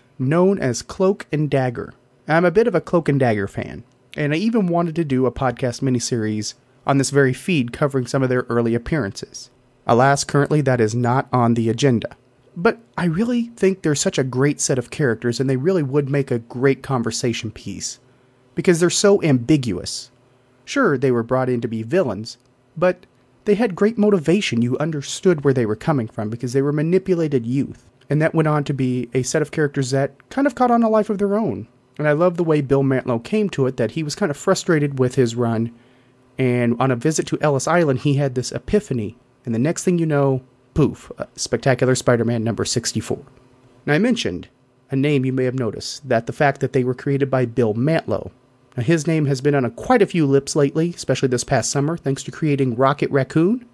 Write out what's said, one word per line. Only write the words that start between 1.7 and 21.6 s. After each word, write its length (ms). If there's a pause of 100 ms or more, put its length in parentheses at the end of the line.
I'm 180
a 60
bit 160
of 80
a 60
Cloak 280
and 100
Dagger 280
fan, 360 (320)
and 160
I 60
even 300
wanted 300
to 60
do 220
a 60
podcast 500
miniseries 720 (320)
on 140
this 100
very 240
feed 400
covering 320
some 160
of 80
their 180
early 280
appearances. 760 (380)
Alas, 360
currently 380
that 180
is 140
not 400
on 220
the 120
agenda. 480 (400)
But 220 (180)
I 100
really 400 (100)
think 260
they're 140
such 240
a 40
great 380
set 160
of 140
characters, 480
and 100
they 80
really 260
would 280
make 180
a 100
great 440
conversation 680
piece, 500 (540)
because 260
they're 120
so 320
ambiguous. 880 (520)
Sure, 320
they 140
were 140
brought 260
in 120